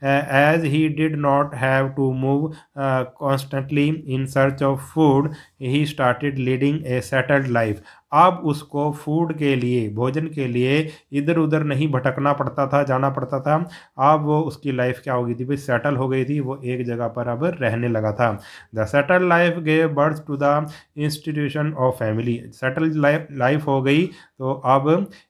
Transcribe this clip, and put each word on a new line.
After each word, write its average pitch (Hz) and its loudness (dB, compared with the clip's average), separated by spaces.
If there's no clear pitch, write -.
अ, 143 4
as 165 2
he 156 0
did 160 0
not 143 2
have 135 2
to 131 0
move, 143 0
अ, 131 -2
constantly 139 0
in 135 -4
search 135 0
of 139 2
food, 147 4
he 139 0
started 139 0
leading 131 0
a 127 -2
settled 135 2
life। 113 0
अब 175 6
उसको 147 -2
फूड 160 -2
के 143 2
लिए, 123 0
भोजन 131 -2
के 151 -4
लिए 131 0
इधर 143 0
उधर 156 2
नहीं 147 0
भटकना 139 0
पड़ता 139 -2
था, 143 2
जाना 135 0
पड़ता 135 -4
था। 156 0
अब 151 4
वो, 151 2
उसकी 147 -4
लाइफ 123 -2
क्या 131 -4
हो 123 0
गई 120 -4
थी 127 -6
भाई, 139 -2
सेटल 139 0
हो 131 -2
गई 131 0
थी, 147 -2
वो 135 -6
एक 123 -4
जगह 120 -4
पर 120 -6
अब 120 -4
रहने 120 -2
लगा 110 0
था। 110 0
The 110 -2
settled 180 2
life 175 4
gave 156 4
birth 147 0
to 139 -4
the 147 2
institution 151 -4
of 135 0
family। 113 -2
सेटल्ड 156 -2
लाइफ, 151 2
लाइफ 143 0
हो 135 2
गई 147 2
तो 131 -4
अब 139 2